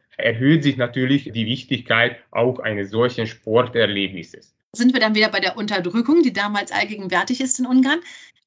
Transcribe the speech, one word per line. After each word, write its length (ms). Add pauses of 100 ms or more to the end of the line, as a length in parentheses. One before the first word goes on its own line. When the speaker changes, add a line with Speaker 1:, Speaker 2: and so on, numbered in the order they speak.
(180)
Speaker 1:
erhöht 440
sich 160
natürlich 560
die 140
Wichtigkeit 680 (120)
auch 300
eines 320
solchen 340
Sporterlebnisses. 1300 (160)
Speaker 2:
Sind 220
wir 60
dann 160
wieder 140
bei 100
der 180
Unterdrückung, 640
die 100
damals 400
allgegenwärtig 720
ist 160
in 80
Ungarn. 340 (480)